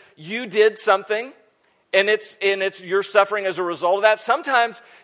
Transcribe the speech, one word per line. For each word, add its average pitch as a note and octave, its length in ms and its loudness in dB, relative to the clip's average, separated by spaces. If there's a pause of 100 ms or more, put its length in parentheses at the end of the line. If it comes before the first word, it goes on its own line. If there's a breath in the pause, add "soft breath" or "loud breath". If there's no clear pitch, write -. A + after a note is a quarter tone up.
(160 soft breath)
you G#3+ 300 -10
did G#3+ 320 2
something, G#3+ 560 0 (600)
and G3 160 4
it's, G#3 320 -2
and G3 200 0
it's, F#3+ 220 -6
you're F#3 200 -2
suffering G3+ 420 0
as F3+ 140 -4
a F#3 40 -4
result F3 340 0
of G3 60 -6
that. G#3+ 160 4
Sometimes B3+ 600 -2 (220 soft breath)